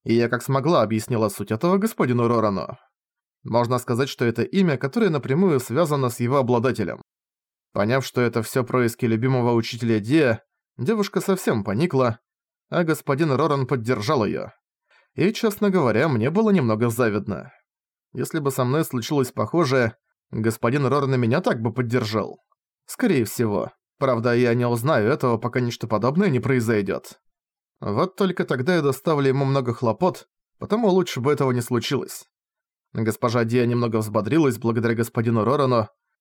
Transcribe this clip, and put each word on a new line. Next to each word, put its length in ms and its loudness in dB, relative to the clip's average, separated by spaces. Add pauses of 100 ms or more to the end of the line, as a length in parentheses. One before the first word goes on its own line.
и 100 0
я 160 4
как 120 -2
смогла 400 2
объяснила 480 0
суть 220 -6
этого 260 2
господину 500 0
Рорану. 500 0 (640)
Можно 340 0
сказать, 320 -2
что 160 -2
это 160 0
имя, 360 0
которое 320 0
напрямую 500 2
связано 500 0
с 100 -8
его 180 0
обладателем. 640 0 (720)
Поняв, 320 0
что 160 -2
это 200 0
все 220 -2
происки 420 0
любимого 480 2
учителя 460 0
Диа, 420 2 (360)
девушка 440 -2
совсем 420 0
поникла, 560 0 (500)
а 140 0
господин 480 0
Роран 360 0
поддержал 580 0
ее. 260 -4 (600)
И, 200 2
честно 360 -2
говоря, 400 2
мне 200 0
было 200 2
немного 400 2
завидно. 640 -2 (600)
Если 260 -4
бы 120 -2
со 120 0
мной 200 2
случилось 480 -2
похожее, 640 0 (360)
господин 540 0
Роран 300 0
и 20 2
меня 240 2
так 200 -2
бы 120 -2
поддержал. 640 -2 (460)
Скорее 400 0
всего. 460 -2 (280)
Правда, 360 0
я 180 4
не 140 0
узнаю 420 0
этого, 280 0
пока 220 -4
нечто 280 -4
подобное 420 2
не 100 2
произойдет. 800 -2 (600)
Вот 360 -2
только 300 -2
тогда 300 0
я 60 0
доставлю 460 0
ему 180 2
много 280 0
хлопот, 540 -2 (320)
потому 280 -2
лучше 320 0
бы 120 0
этого 200 0
не 100 0
случилось. 640 -4 (680)
Госпожа 500 0
Диа 220 2
немного 320 0
взбодрилась 600 0
благодаря 380 0
господину 480 0
Рорану, 460 0 (320)